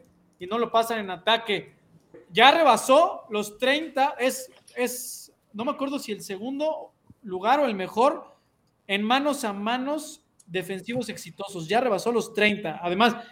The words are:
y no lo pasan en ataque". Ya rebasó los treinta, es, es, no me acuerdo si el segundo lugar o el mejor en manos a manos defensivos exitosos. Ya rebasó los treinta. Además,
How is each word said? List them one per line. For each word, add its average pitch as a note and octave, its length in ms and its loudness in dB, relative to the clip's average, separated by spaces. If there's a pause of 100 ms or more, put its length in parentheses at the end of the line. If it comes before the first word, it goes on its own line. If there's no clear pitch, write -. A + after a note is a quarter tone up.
(400)
y F3+ 60 -12
no G#3 120 -4
lo A#3 120 -2
pasan A3+ 300 2
en G3 100 -6
ataque". G3+ 680 -2 (520)
Ya A3+ 220 8
rebasó D4+ 800 4
los G#3 280 -4
treinta, C#4+ 600 0
es, - 320 -2 (240)
es, - 580 -6 (200)
no G#3 100 -8
me C#4+ 80 -2
acuerdo C#4 280 -4
si A3+ 120 -10
el F#3+ 80 -8
segundo C#4 720 -6 (320)
lugar G#3+ 380 0
o C#4 40 2
el A3 100 0
mejor A3+ 600 0 (520)
en G3+ 160 0
manos C4+ 420 0
a G3+ 80 -4
manos B3+ 680 -6 (240)
defensivos F#3+ 640 -6
exitosos. F3+ 600 -10
Ya G#3+ 100 2
rebasó A#3 320 0
los A3+ 220 -2
treinta. G#3 500 0
Además, G#3 320 4 (160)